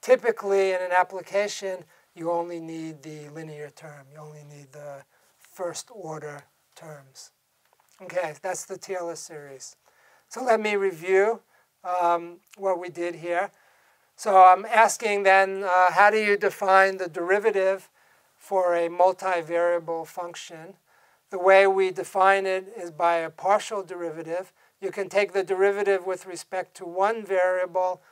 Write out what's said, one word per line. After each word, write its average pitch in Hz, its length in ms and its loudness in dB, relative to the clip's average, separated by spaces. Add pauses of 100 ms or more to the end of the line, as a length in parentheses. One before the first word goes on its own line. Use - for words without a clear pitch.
typically 202 720 2
in 180 100 -2
an 180 140 -4
application, 190 880 -2 (300)
you 170 160 -6
only 175 300 -4
need 160 420 -12
the 151 280 -16
linear 151 400 -14
term. 147 420 -20
You 151 60 -20
only 151 260 -20
need 143 280 -20
the 143 320 -18 (340)
first - 540 -10
order 156 520 -14 (320)
terms. 139 560 -20 (680)
Okay, 170 380 -6
that's - 260 -8
the 190 120 -12
Taylor 170 380 -8
series. 143 580 -18 (540)
So 240 160 -12
let 226 160 4
me 214 160 -2
review, 190 640 2 (400)
um, 175 580 -2 (160)
what 196 220 -2
we 180 100 -10
did 175 280 -6
here. 175 340 -4 (640)
So 190 300 6
I'm 185 220 8
asking 214 580 2
then, 190 400 4
uh, 180 260 4
how 196 200 6
do 220 80 0
you 208 180 2
define 190 640 2
the 180 100 -6
derivative 190 840 0 (460)
for 180 380 0
a 170 140 0
multivariable 170 1200 0
function? 175 680 -14 (540)
The 190 80 -8
way 190 280 6
we 190 240 2
define 190 560 0
it 190 300 -6
is 175 140 -12
by 170 260 0
a 165 140 -4
partial 202 520 -2
derivative. 170 680 -10 (280)
You 196 100 -6
can 190 180 -8
take 190 240 0
the 190 100 0
derivative 196 640 0
with 185 200 -8
respect 185 500 -10
to 185 100 -14
one 202 380 -2
variable, 185 880 -2